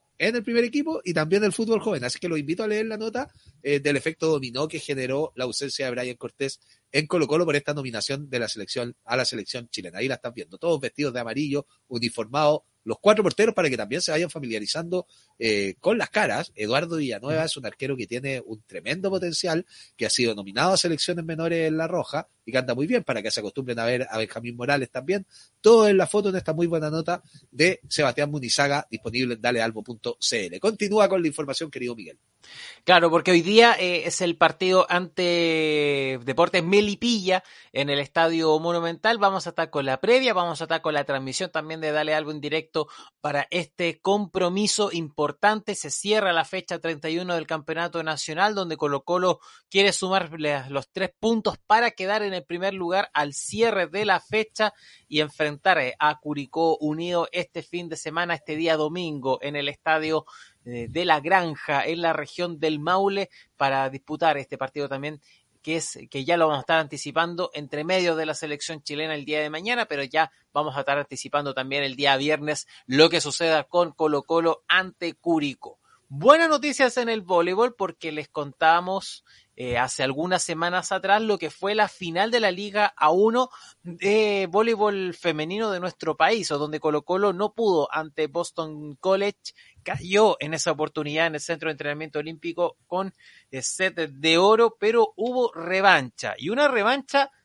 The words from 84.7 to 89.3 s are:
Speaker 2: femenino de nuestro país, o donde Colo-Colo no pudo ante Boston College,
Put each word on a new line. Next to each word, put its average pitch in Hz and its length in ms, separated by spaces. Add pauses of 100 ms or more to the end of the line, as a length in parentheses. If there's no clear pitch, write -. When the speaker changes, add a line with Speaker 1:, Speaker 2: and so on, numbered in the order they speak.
Speaker 2:
femenino 175 560
de 180 100
nuestro 165 360
país, 190 340
o 147 80
donde 151 220
Colo-Colo 175 520
no 202 220
pudo 190 360
ante 156 360
Boston 151 680
College, 196 420 (440)